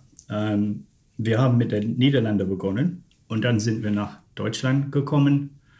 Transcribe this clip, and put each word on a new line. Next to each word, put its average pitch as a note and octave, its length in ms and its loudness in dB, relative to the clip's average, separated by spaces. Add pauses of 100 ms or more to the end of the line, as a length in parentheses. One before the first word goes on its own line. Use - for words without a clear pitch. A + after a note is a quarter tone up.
(320)
Ähm, G#2 560 -2 (320)
wir A2 180 0
haben B2 220 4
mit A2+ 120 0
den G#2+ 260 -2
Niederlanden A2 520 2
begonnen G2 540 -2 (240)
und A2+ 160 -4
dann A#2+ 160 2
sind A2 240 -2
wir G#2+ 80 -2
nach G#2 260 -4 (160)
Deutschland C3 580 -2
gekommen. C#3+ 680 2 (200)